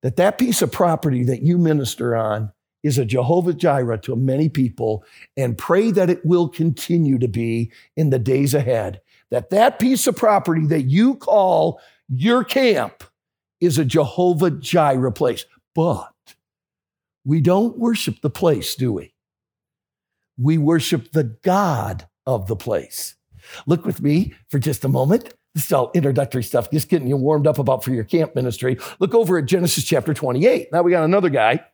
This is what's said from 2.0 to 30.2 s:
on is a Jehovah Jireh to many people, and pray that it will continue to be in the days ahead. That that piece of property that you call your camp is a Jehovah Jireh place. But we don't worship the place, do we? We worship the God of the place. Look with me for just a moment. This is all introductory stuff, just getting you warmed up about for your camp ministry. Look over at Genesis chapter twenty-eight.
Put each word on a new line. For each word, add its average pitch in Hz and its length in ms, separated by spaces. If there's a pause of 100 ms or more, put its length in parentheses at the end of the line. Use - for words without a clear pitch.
on 107 340 (320)
is 143 140
a 135 80
Jehovah 165 480
Jireh 139 460
to 127 180
many 135 320
people, 117 560 (320)
and 123 220
pray 202 320
that 185 180
it 175 160
will 170 240
continue 160 680
to 120 100
be 117 420 (240)
in 156 140
the 131 100
days 131 360
ahead. 113 480 (280)
That 120 200
that 220 280
piece 254 280
of 240 100
property 180 520
that 151 160
you 208 320
call 175 680 (260)
your 220 340
camp 202 600 (560)
is 165 160
a 156 80
Jehovah 160 680
Jireh 139 600
place. 123 320 (300)
But 160 400 (1120)
we 151 160
don't 190 340
worship 233 460
the 143 80
place, 151 460
do 123 180
we? - 180 (1300)
We 147 180
worship 151 560
the 151 120
God 151 840 (160)
of 117 220
the 104 100
place. - 600 (500)
Look 165 180
with - 160
me 147 320 (160)
for 147 100
just 139 280
a - 20
moment. 135 460 (200)
This 151 100
is - 80
all 127 200
introductory 135 520
stuff, 120 260
just 147 180
getting 143 200
you 143 80
warmed 147 320
up 151 100
about 131 240
for 127 80
your 117 140
camp 160 320
ministry. 127 420 (220)
Look - 120
over 185 260
at 147 80
Genesis 175 360
chapter 147 320
twenty-eight. 139 560